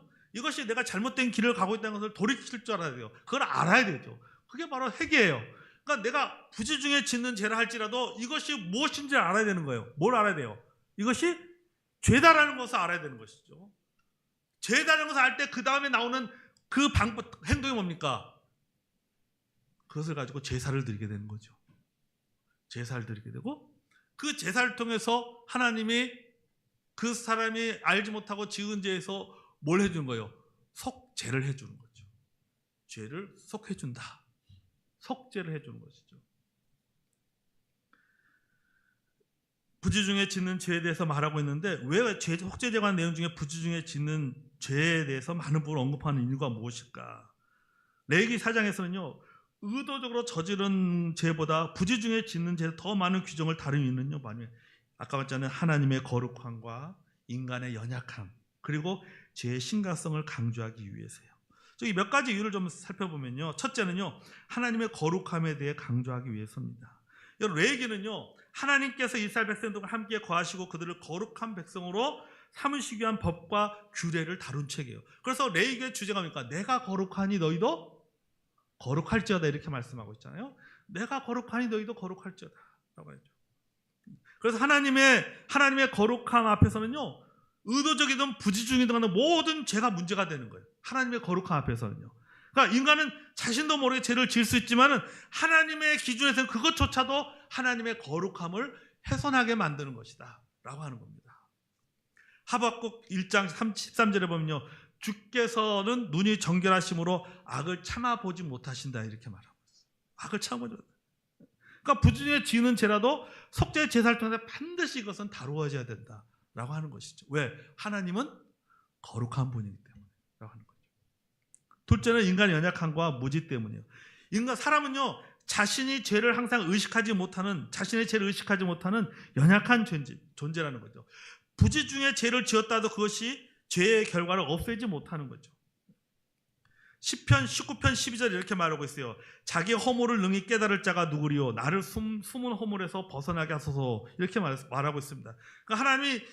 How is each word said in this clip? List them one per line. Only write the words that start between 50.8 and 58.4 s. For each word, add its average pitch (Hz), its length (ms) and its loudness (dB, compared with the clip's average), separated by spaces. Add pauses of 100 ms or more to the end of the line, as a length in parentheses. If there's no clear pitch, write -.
죄보다 160 580 0
부지중에 226 520 0
짓는 170 320 -2
죄에 165 180 -4
더 202 200 -4
많은 185 280 2
규정을 160 340 -2
다룬 143 240 0
이유는요, 131 380 -2
만일 117 300 -12 (480)
아까 135 200 -6
말했잖아요, 135 320 -4
하나님의 139 540 2
거룩함과 120 920 -6 (300)
인간의 127 480 -8
연약함, 113 540 -10 (320)